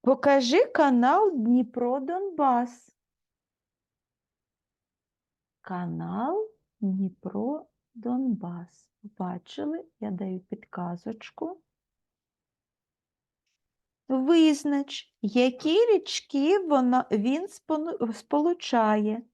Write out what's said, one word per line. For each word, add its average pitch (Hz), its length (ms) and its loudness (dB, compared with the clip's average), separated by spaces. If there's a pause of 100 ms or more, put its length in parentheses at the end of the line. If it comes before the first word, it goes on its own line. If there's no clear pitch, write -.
Покажи 269 600 4
канал 294 640 4
Дніпро-Донбас. 254 1600 -2 (2750)
Канал 180 880 -6 (320)
Дніпро-Донбас. 202 2000 -6 (140)
Бачили? 208 840 -10 (140)
Я 214 120 -8
даю 185 280 -8
підказочку. 214 1200 -12 (2500)
Визнач, 285 1120 2
які 254 640 2
річки 359 760 0
вона, 254 520 2
він 262 360 0
спону-, 311 680 -4
сполучає. 226 1080 0 (120)